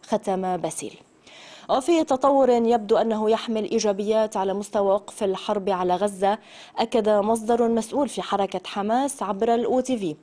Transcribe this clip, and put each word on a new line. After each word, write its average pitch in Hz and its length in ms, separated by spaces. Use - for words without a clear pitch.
ختم 190 500
باسيل. 160 360
وفي 320 340
تطور 277 460
يبدو 233 480
أنه 214 320
يحمل 220 420
إيجابيات 214 680
على 190 160
مستوى 202 340
وقف 196 360
الحرب 196 460
على 180 260
غزة، 202 420
أكد 226 320
مصدر 220 580
مسؤول 233 420
في 190 120
حركة 196 440
حماس 226 580
عبر 208 320
الأو 240 240
تي 254 180
في 170 260